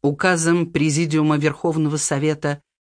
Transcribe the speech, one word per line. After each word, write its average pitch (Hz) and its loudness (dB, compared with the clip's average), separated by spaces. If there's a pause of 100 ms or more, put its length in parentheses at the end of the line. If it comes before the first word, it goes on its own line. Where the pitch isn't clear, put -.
Указом 170 0
Президиума 151 0
Верховного 151 0
Совета 147 -2 (240)